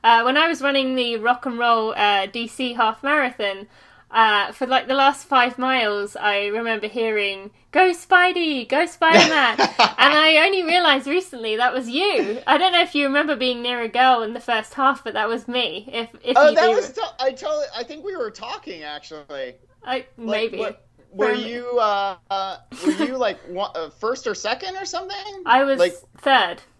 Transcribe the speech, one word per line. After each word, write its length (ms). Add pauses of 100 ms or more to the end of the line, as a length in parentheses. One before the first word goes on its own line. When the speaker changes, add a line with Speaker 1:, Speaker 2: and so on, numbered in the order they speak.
Speaker 1:
uh, 180
when 140
I 120
was 140
running 320
the 220
Rock 280
and 140
Roll, 380
uh, 300
D 200
C 280
Half 280
Marathon, 640 (440)
uh, 420
for, 140
like, 220
the 60
last 320
five 320
miles, 580
I 320
remember 380
hearing, 640 (200)
"Go 220
Spidey, 760
go 160
Spider-Man." 760
Speaker 2:
<laughs> 200 (240)
Speaker 1:
And 160
I 260
only 200
realised 420
recently 500
that 160
was 160
you. 580
I 120
don't 140
know 100
if 120
you 120
remember 300
being 260
near 180
a 80
girl 340
in 120
the 60
first 340
half, 300
but 100
that 140
was 200
me. 420
If, 180 (160)
if 120
Speaker 2:
Oh, 140
Speaker 1:
you 60
Speaker 2:
that 100
Speaker 1:
do 80
Speaker 2:
was 180
to-, 280
I 100
totally, 340 (100)
I 100
think 200
we 120
were 160
talking, 500
actually. 720 (280)
Speaker 1:
I, 220 (140)
Speaker 2:
Like, 0
Speaker 1:
maybe. 400
Speaker 2:
what, 260 (280)
were 200
Speaker 1:
Um, 80
Speaker 2:
you, 380
uh, 380 (140)
uh, 260 (280)
were 80 (120)
you, 120
like, 240
Speaker 1:
<laughs> 80
Speaker 2:
one, 260
uh, 140
first 380
or 80
second 420
or 80
something? 600
Speaker 1:
I 180
was 140
Speaker 2:
Like, 160 (240)
Speaker 1:
third. 420 (200)